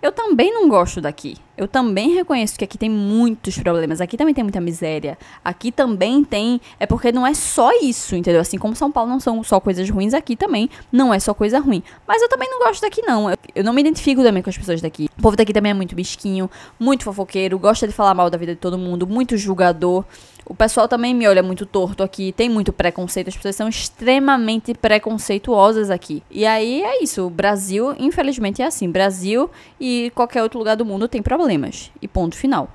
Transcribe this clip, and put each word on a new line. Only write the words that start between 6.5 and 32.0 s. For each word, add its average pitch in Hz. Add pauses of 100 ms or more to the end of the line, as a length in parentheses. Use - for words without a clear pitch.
é 208
porque 240
não 247
é 277
só 277 (100)
isso, 254
entendeu? 170
Assim -
como 214
São 294
Paulo 240
não 262
são 226
só 202
coisas 190
ruins, 208
aqui 269
também 262 (240)
não 247
é 190
só 208
coisa 214
ruim. 277 (240)
Mas 427
eu 466
também 508
não 523
gosto 453
daqui 427
não, 220
eu, 185 (180)
eu 196
não 226
me 262
identifico 285
também 202
com 185
as -
pessoas 165
daqui. 156 (100)
O -
povo 214
daqui 214
também 208
é 202
muito 185
mesquinho, 185 (280)
muito 254
fofoqueiro, 190
gosta 208
de 208
falar 202
mal 180
da 170
vida 170
de 170
todo 180
mundo, 180
muito 240
julgador. 180 (440)
O -
pessoal 226
também 240
me 240
olha 190
muito 185
torto 190
aqui, 190
tem 226
muito 208
preconceito, 180
as 185
pessoas 196
são 220
extremamente 240
preconceituosas 214
aqui. 175
E 208
aí 226
é 494
isso, 202
o 180
Brasil, 196
infelizmente, 254
é 254
assim. 208
Brasil 190 (300)
e 240
qualquer 240
outro 226
lugar 214
do 233
mundo 208
tem 233
problemas. 208 (100)